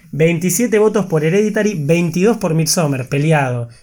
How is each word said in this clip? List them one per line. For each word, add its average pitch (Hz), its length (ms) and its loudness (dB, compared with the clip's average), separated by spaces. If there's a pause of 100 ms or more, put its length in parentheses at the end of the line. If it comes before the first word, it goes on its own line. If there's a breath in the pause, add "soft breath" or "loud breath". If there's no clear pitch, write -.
(120)
veintisiete 175 680 0
votos 208 280 2
por 156 180 -2
Hereditary, 208 540 0
veintidós 175 580 2
por 175 180 -2
Midsommar, 156 540 0
peleado. 143 600 0 (140 soft breath)